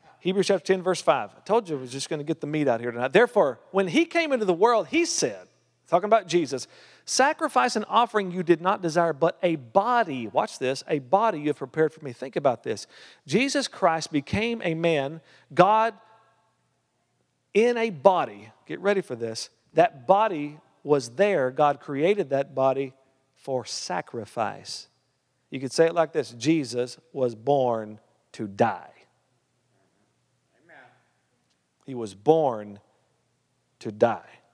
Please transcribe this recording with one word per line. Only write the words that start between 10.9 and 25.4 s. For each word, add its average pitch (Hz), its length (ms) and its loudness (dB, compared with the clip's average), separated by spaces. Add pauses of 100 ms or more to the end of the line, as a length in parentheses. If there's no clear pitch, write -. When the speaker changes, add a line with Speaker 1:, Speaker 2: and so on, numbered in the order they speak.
Speaker 1:
body 185 400 0
you 147 80 -4
have 147 100 -2
prepared 156 340 -2
for - 140 -20
me.'" 127 80 -12
Think 127 220 -14
about 131 260 0
this. 110 240 -6 (400)
Jesus 254 420 0
Christ 160 440 0
became 208 520 -2
a 165 120 -2
man, 160 440 0 (320)
God 208 440 4 (1600)
in 240 220 4
a 233 120 -2
body. 131 640 0 (160)
Get 156 140 -10
ready 196 200 2
for 131 140 -10
this. 113 340 -8 (240)
That 156 320 2
body 160 540 2 (240)
was 131 320 0
there. 170 340 2
God 143 300 2
created 156 500 -2
that 139 240 -2
body 135 400 0 (420)
for 131 280 -6
sacrifice. - 1200 -8 (640)